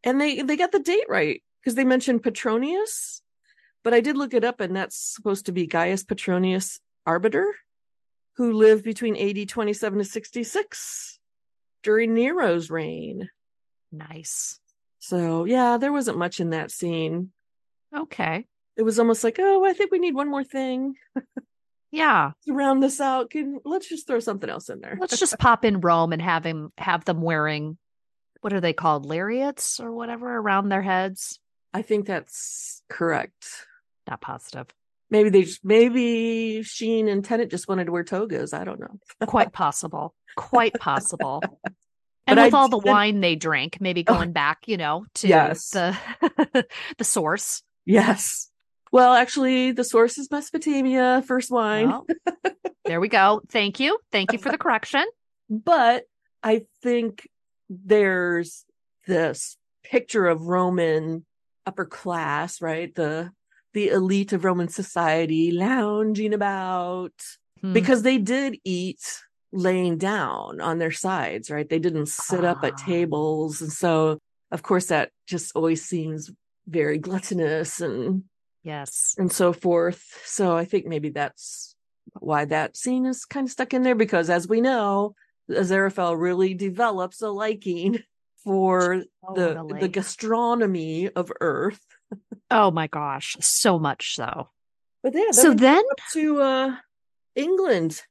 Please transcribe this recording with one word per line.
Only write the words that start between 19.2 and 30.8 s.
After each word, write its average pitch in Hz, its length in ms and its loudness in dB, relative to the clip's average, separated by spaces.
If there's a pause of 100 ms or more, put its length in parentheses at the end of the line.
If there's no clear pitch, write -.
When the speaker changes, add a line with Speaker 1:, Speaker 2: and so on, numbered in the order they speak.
Speaker 1:
like, 226 140 0
"Oh, 392 280 4
I 381 60 4
think 370 180 -2
we 370 80 2
need 339 160 0
one 285 160 -2
more 277 140 -4
thing." 262 500 -4 (200)
<laughs> 262 100 -6 (680)
Speaker 2:
Yeah. 277 400 2 (140)
Speaker 1:
To 294 60 -2
round 269 300 4
this 269 180 2
out, 262 300 0
can, 285 340 -6
let's 370 240 -4
just - 180 -10
throw 247 120 -2
something 214 320 -6
else - 180 -10
in - 120 -12
there. - 200 -12
Speaker 2:
Let's - 180 -4
just - 200 0
pop 233 260 4
in 202 160 2
Rome 165 320 4
and 160 80 -2
have 165 240 -2
him, 160 320 -8
have 170 300 -2
them 165 160 -2
wearing 156 560 -2 (680)
what 202 60 -4
are 190 80 0
they 170 120 0
called? 156 340 0
Lariats 233 720 -4
or 233 100 -10
whatever 233 460 -10
around 202 320 2
their 196 140 2